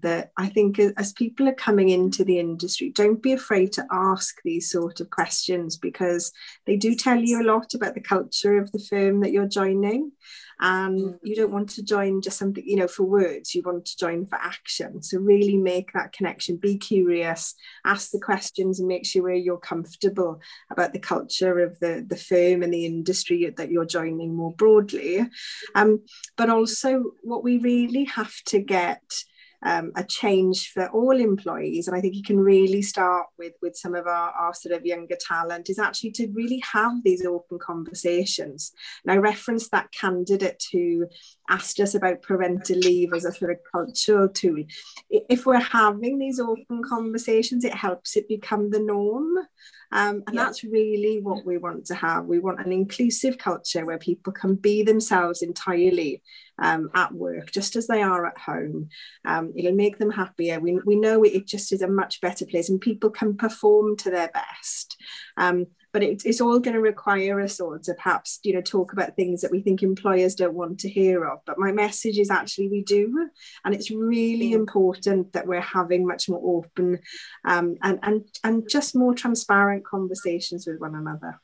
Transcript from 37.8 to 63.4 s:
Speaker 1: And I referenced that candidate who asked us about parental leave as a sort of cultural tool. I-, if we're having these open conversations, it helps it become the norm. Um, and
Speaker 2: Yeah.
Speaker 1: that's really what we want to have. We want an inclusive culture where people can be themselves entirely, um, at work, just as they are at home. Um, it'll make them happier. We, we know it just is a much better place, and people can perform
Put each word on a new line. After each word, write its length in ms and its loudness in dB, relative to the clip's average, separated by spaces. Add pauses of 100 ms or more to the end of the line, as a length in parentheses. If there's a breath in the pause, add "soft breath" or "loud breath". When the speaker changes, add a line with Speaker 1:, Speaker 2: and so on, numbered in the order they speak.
Speaker 1:
And 80 0
I 60 6
referenced 540 0
that 200 -2
candidate 800 -2
who 360 0 (420 loud breath)
asked 280 -2
us 160 2
about 280 0
parental 560 0
leave 340 4
as 140 -2
a 60 -4
sort 180 -4
of 80 -6 (120)
cultural 600 2
tool. 340 0 (480 loud breath)
I-, 160 6
if 160 4
we're 160 6
having 580 2
these 220 -2
open 420 -4
conversations, 800 0
it 120 -2
helps 420 -4
it 120 0
become 420 -2
the 100 2
norm. 560 0 (560 soft breath)
Um, 360 0
and 80 -4
Speaker 2:
Yeah. 80 0
Speaker 1:
that's 180 -6
really 580 0
what 240 -4
we 140 -2
want 280 -8
to 100 -6
have. 280 -2
We 140 0
want 260 -2
an 80 -4
inclusive 640 0
culture 460 -4
where 140 -6
people 340 -4
can 220 0
be 300 2
themselves 580 2
entirely, 800 0 (400 loud breath)
um, 320 0
at 180 0
work, 380 -8
just 240 -4
as 140 -4
they 140 2
are 240 0
at 120 -10
home. 500 -8 (360 loud breath)
Um, 320 -4
it'll 180 0
make 240 2
them 140 0
happier. 480 -4
We, 240 0
we 100 4
know 300 6
it 240 4
just 240 -6
is 100 0
a 60 0
much 320 0
better 260 -4
place, 220 -2
and 120 2
people 300 0
can 260 -2
perform 600 4